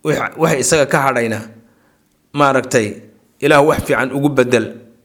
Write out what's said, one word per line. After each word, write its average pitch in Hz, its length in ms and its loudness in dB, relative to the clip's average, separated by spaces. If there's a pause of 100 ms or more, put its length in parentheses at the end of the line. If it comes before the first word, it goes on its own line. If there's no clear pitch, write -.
Waxa, 131 320 -2
waxa 160 220 0
isaga 139 280 0
ka 160 200 0
hadhayna, 117 340 -2 (920)
maaragtay, 131 540 0 (520)
Ilaahu 147 280 4
wax - 180 0
fiican 127 260 0
ugu 139 160 0
beddel. 123 380 0 (380)